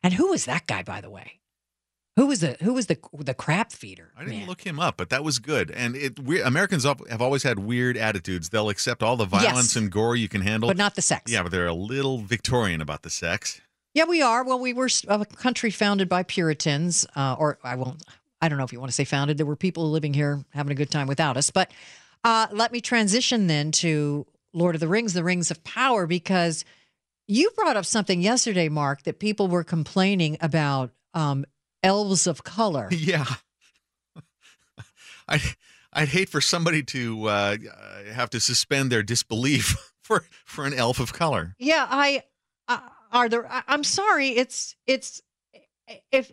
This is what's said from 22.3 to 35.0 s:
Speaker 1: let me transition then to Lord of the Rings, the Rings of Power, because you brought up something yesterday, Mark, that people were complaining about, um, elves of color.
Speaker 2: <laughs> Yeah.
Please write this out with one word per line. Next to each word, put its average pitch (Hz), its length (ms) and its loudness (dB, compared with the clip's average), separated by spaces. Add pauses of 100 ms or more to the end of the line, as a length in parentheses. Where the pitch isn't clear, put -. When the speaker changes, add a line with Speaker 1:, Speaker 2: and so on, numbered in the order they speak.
Speaker 1:
let 226 200 0
me 240 80 -4
transition 226 680 2
then 151 240 2
to 147 560 0 (260)
Lord 170 220 2
of 156 60 -2
the 165 60 0
Rings, 214 260 0
the 175 100 -2
Rings 175 260 0
of - 140 -8
Power, 233 420 0
because 170 580 0 (640)
you 262 280 4
brought 339 200 2
up 190 120 0
something 190 340 2
yesterday, 196 480 2
Mark, 143 320 0
that 156 160 -6
people 208 300 0
were 175 160 2
complaining 170 760 2
about, 143 500 0 (240)
um, 143 280 0 (380)
elves 196 460 4
of 160 180 -4
color. 165 440 -2
Speaker 2:
<laughs> 180 40 0
Yeah. 156 320 0 (2000)